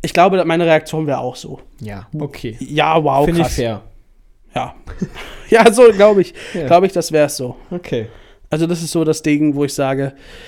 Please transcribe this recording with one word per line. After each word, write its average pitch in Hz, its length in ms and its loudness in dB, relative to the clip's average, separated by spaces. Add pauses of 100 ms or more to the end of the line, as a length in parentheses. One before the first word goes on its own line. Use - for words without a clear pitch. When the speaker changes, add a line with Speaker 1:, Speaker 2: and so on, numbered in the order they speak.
Speaker 1:
Ich - 80 -6
glaube, 185 320 2
meine 165 220 0
Reaktion 156 400 0
wär 131 140 -4
auch 123 160 -8
so. - 240 -18 (200)
Speaker 2:
Ja, 104 280 -14 (100)
okay. 131 400 -10
Speaker 1:
Ja, 151 460 -2
wow, 139 200 2
Speaker 2:
Find 165 140 0
ich 170 60 2
Speaker 1:
krass. 123 100 -4
Speaker 2:
fair. 113 280 -6 (720)
Speaker 1:
Ja. 120 200 -8 (360)
<laughs> - 380 -18
Ja, 226 240 6
so 240 200 6
glaub 208 260 4
ich. 180 160 -2 (200)
Speaker 2:
Ja. 165 120 -6
Speaker 1:
Glaub 170 160 6
ich, 190 100 0
das 165 200 -4
wär's 147 240 2
so. 123 180 -8 (160)
Speaker 2:
Okay. 131 380 -8 (420)
Speaker 1:
Also 160 160 0
das 170 160 -4
ist 156 80 -8
so 165 140 0
das 156 180 0
Ding, 147 320 2
wo 143 100 -2
ich 135 100 -6
sage, 135 400 -2 (340)